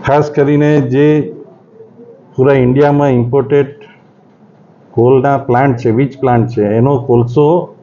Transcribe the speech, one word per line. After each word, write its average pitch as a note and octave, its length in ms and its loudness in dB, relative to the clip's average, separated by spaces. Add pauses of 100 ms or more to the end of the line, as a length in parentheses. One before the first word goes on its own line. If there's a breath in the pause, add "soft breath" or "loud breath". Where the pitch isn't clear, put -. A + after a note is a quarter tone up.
ખાસ C#3+ 240 0
કરીને D3 500 0
જે C#3 540 0 (1000)
પૂરા C#3 180 2
ઇન્ડિયામાં C#3+ 560 2
ઇમ્પોર્ટેડ C3 580 0 (1200)
કોલના C3 460 2
પ્લાન્ટ B2+ 400 0
છે, A#2+ 140 -2
વીજ C3+ 280 -4
પ્લાન્ટ A#2+ 280 0
છે, G#2 160 -4
એનો A#2 340 0
કોલસો B2 840 0